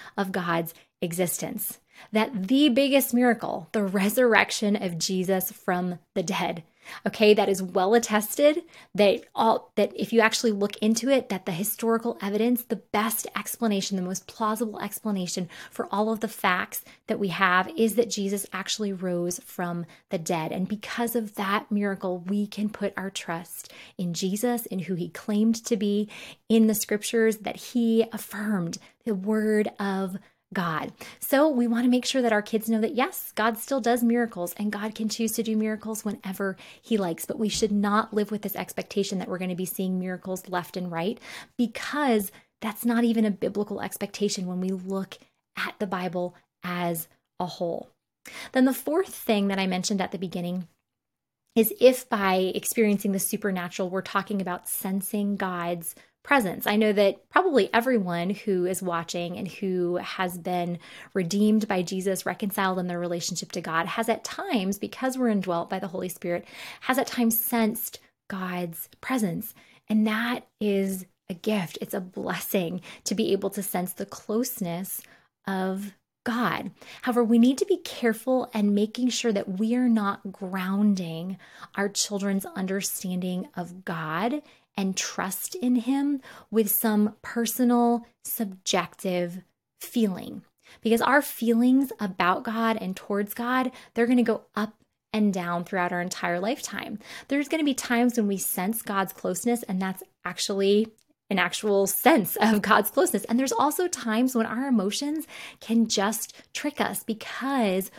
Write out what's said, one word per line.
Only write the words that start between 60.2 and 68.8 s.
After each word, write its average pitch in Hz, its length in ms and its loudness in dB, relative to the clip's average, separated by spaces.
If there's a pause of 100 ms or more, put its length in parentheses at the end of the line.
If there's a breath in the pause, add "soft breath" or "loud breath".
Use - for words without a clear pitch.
been 175 420 -4 (340 loud breath)
redeemed 208 540 2
by 185 140 0
Jesus, 185 440 -2
reconciled 190 540 -2
in 180 80 -2
their 175 120 -4
relationship 175 540 -4
to 175 80 -4
God, 165 260 -2
has 226 220 -4
at 214 140 0
times, 208 540 -2
because 254 400 -4
we're 247 120 2
indwelt 180 400 0
by 190 100 -4
the 196 80 -8
Holy 180 220 -6
Spirit, 175 360 -4 (360 loud breath)
has 262 160 0
at 262 100 0
times 226 360 0
sensed 226 560 -2 (280 soft breath)
God's 180 600 -6 (120)